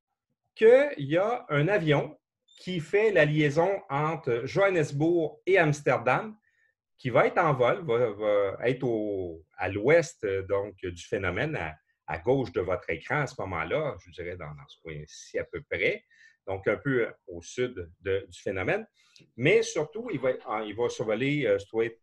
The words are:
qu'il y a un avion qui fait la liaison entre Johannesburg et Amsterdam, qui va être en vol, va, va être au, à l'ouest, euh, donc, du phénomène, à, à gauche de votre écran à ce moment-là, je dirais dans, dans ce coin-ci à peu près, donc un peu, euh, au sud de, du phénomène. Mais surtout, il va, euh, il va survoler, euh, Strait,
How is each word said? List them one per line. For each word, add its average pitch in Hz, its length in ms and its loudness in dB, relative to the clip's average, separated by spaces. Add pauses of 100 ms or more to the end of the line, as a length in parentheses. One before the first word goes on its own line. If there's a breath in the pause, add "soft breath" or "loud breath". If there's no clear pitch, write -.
(560)
qu'il 262 420 6
y 143 200 0
a 214 320 0
un 147 180 2
avion 165 520 2 (400)
qui 180 200 -6
fait 202 320 2
la 160 140 6
liaison 156 640 2
entre 143 560 -2
Johannesburg 160 1000 0
et 190 120 6
Amsterdam, 147 800 2 (600)
qui 127 120 -8
va 151 180 4
être - 120 -2
en 156 140 4
vol, 135 320 2
va, 117 260 0
va 101 460 0 (120)
être 131 140 -2
au, 101 600 -4 (140)
à 95 100 -4
l'ouest, 127 560 2
euh, 98 200 -2
donc, 98 340 -4
du 87 260 -10
phénomène, 107 520 -4
à, 80 200 -8 (320)
à 78 120 -6
gauche 123 320 0
de 107 100 -2
votre 87 280 -4
écran 120 320 -4
à 131 60 -4
ce - 120 -14
moment-là, 98 560 -4 (100)
je 90 60 -20
dirais 87 260 -12
dans, 82 80 -12
dans 73 220 -16
ce - 140 -20
coin-ci 76 580 -12
à - 40 -4
peu 82 260 -12
près, 123 360 -2 (400 soft breath)
donc 98 220 -8
un 107 100 0
peu, 120 300 -2
euh, - 40 -10 (160)
au 85 140 -14
sud 123 480 -8 (120)
de, 95 280 -2
du - 100 -20
phénomène. 117 460 -4 (500 soft breath)
Mais 185 280 4
surtout, 220 480 -6
il 135 80 -6
va, 131 100 -2
euh, 110 360 -4
il 104 100 -10
va 120 140 0
survoler, 127 560 -2
euh, 101 140 4
Strait, 113 440 -4